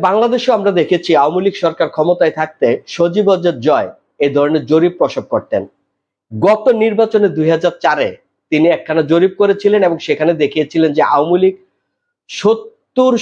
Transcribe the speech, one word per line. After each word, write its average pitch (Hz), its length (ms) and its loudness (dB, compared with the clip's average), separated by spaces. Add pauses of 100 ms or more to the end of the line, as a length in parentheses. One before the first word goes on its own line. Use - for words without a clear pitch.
বাংলাদেশেও 226 580 0
আমরা 196 140 0
দেখেছি 175 400 0
আওয়ামী 156 300 2
লীগ 196 140 -2
সরকার 160 340 -2
ক্ষমতায় 170 460 0
থাকতে 156 300 -4 (220)
সজীব 175 400 0
ওয়াজেদ 175 320 0
জয় 117 280 0 (300)
এই 143 160 0
ধরনের 147 320 0
জরিপ 160 300 2
প্রসব 170 320 -4
করতেন। 104 360 -4 (680)
গত 208 320 0 (100)
নির্বাচনে 220 540 0
দুই 156 220 -2
হাজার 165 300 0
চারে 147 280 0 (440)
তিনি 156 160 2
একখানা 160 340 -2
জরিপ 170 340 2
করেছিলেন 202 480 2
এবং 170 140 0
সেখানে 151 360 -2
দেখিয়েছিলেন 151 600 -2
যে 151 80 0 (120)
আওয়ামী 165 260 0
লীগ 190 140 2 (760)
সত্তর - 920 -2